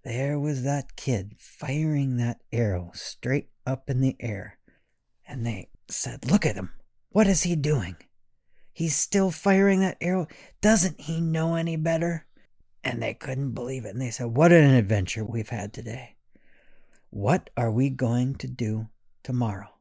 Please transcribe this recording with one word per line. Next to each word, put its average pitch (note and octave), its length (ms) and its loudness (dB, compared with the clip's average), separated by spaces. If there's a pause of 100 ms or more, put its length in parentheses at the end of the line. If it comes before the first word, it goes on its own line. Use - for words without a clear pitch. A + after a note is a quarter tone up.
there C#3 360 -4
was C#3+ 240 -2
that C#3 320 -4
kid G#2+ 440 -2
firing C#3+ 800 -2
that A#2+ 240 -2 (100)
arrow G2 420 0
straight - 560 -6 (160)
up C3 240 -6
in C3 120 0
the C3 180 2
air. G#2 400 -8 (680)
And A#2 180 -8
they G#2+ 240 -6 (180)
said, - 420 -8
"Look F#3+ 160 4
at - 100 2
him. - 160 -8 (380)
What G3+ 180 4
is F#3+ 140 2
he F3 140 0
doing? C3+ 400 0 (760)
He's D#3+ 240 -2
still F#3+ 360 2
firing G3 480 4
that F#3+ 200 0
arrow. F3+ 280 -2 (340)
Doesn't G3 400 4
he D#3+ 200 -4
know E3 340 0
any E3 200 -2
better?" E3 520 -2 (560)
And A#2+ 180 -4
they A2 140 -6
couldn't C3 380 -6
believe B2+ 320 -8
it. G2 100 -10
And B2+ 60 -4
they A#2+ 100 -4
said, A#2+ 160 -6
"What D3 240 6
an D3 240 10
adventure G#2 500 2
we've G#2+ 240 -8
had A2 240 -8
today. A#2+ 440 -12 (920)
What G#2 460 -2
are A#2 160 0
we C3 180 2
going B2+ 460 -2
to - 120 -10
do A2 420 -4 (340)
tomorrow?" A#2 460 -4 (120)